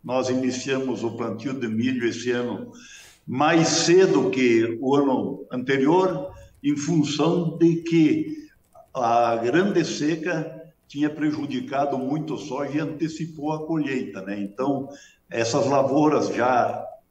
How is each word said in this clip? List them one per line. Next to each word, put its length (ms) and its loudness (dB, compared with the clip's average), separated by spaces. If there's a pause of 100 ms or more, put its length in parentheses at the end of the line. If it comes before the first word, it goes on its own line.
Nós 260 -2
iniciamos 720 -2
o 140 -4
plantio 360 -6
de 140 -4
milho 400 0
esse 240 -2
ano 400 -4 (560)
mais 400 2
cedo 640 4
que 500 2
o 160 2
ano 560 0
anterior, 800 0 (320)
em 140 0
função 800 0
de 240 4
que 680 2 (460)
a 420 2
grande 480 2
seca 800 -4 (240)
tinha 220 -2
prejudicado 880 -2
muito 380 -4
o 20 -8
soja 400 -6
e 20 0
antecipou 720 -6
a 160 -6
colheita, 540 -4
né? 180 -8
Então, 480 -4 (420)
essas 360 0
lavouras 680 2
já 520 0 (260)